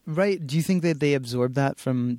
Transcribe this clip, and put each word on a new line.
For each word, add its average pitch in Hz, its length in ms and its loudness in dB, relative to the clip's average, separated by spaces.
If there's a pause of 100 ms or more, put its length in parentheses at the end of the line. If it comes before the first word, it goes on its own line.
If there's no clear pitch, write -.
Right. 175 360 0
Do 135 120 -2
you 165 60 2
think 180 200 0
that 165 160 0
they 143 160 2
absorb 123 400 -2
that 139 240 0
from 123 400 0